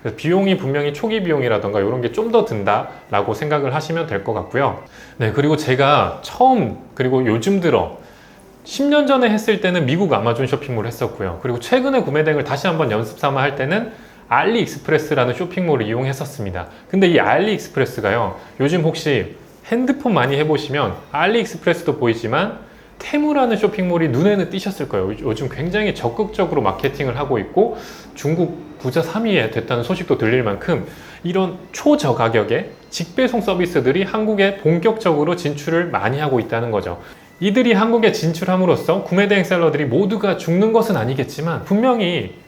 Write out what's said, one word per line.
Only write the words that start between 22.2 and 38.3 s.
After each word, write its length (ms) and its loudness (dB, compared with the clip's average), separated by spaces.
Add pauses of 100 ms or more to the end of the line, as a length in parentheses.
테무라는 580 0
쇼핑몰이 520 0
눈에는 420 2
띄셨을 380 -6
거예요. 240 -2
요-, 80 -6
요즘 280 -4
굉장히 460 -2
적극적으로 680 -2
마케팅을 560 -2
하고 200 0
있고 380 0 (380)
중국 640 -4
부자 240 -2
삼 220 -4
위에 260 2
됐다는 340 -2
소식도 340 -2
들릴 240 2
만큼 440 -2 (360)
이런 360 -2 (140)
초저가격의 960 2 (200)
직배송 520 -2
서비스들이 640 2
한국에 540 0
본격적으로 800 2
진출을 520 -2
많이 320 0
하고 200 0
있다는 300 -4
거죠. 300 -4 (380)
이들이 360 2
한국에 380 4
진출함으로써 920 0